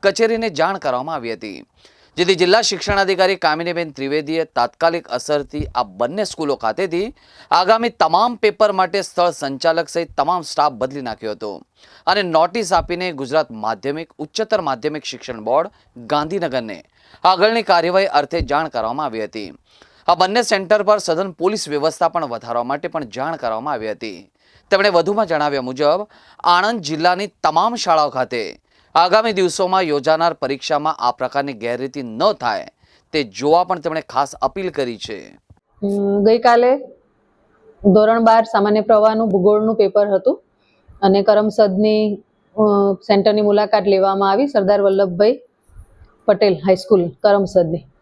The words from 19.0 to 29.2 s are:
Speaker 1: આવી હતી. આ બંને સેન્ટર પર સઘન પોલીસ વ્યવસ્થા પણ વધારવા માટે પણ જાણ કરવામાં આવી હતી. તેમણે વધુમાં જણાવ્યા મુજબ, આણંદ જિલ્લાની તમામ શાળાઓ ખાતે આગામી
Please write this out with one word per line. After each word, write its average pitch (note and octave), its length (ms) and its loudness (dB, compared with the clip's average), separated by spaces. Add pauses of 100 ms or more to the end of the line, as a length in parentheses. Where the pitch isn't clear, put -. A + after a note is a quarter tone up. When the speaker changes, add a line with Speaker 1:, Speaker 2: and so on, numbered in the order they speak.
Speaker 1:
આવી A2 180 -6
હતી. G#2 260 -12 (580)
આ F3 60 4
બંને F#3 280 0
સેન્ટર G#3 400 0
પર G#3 160 2
સઘન F3+ 340 -2
પોલીસ F#3+ 360 -4
વ્યવસ્થા D#3 400 -2
પણ E3 180 -4
વધારવા A#2 360 -4
માટે C#3 260 -6
પણ D#3+ 160 -6
જાણ C3 320 -6
કરવામાં B2 380 -4
આવી A2 160 -6
હતી. G2 400 -12 (400)
તેમણે G3 180 2
વધુમાં G3 380 2
જણાવ્યા D3 360 -2
મુજબ, D3 440 -2 (380)
આણંદ G3 360 2
જિલ્લાની E3+ 460 0
તમામ F3 480 0
શાળાઓ D#3+ 360 0
ખાતે B2 320 -4 (520)
આગામી G#3 380 2